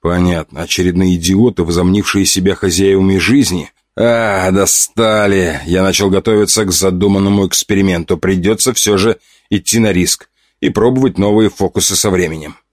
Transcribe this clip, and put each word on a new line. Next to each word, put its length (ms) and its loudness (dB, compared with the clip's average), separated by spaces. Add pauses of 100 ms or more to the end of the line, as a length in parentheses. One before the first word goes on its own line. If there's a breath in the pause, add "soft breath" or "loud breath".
«Понятно. 600 -2
Очередные 520 0
идиоты, 480 0
возомнившие 640 0
себя 300 0
хозяевами 640 0
жизни. 540 0 (240)
А, 540 0
достали. 1160 0
Я 180 0
начал 260 0
готовиться 560 0
к 60 -2
задуманному 760 0
эксперименту. 680 -2
Придется 560 -2
все 240 2
же 220 0 (320 soft breath)
идти 260 -2
на 140 2
риск 380 -2 (300)
и 100 0
пробовать 500 0
новые 320 2
фокусы 440 -4
со 140 -2
временем». 460 -4 (180)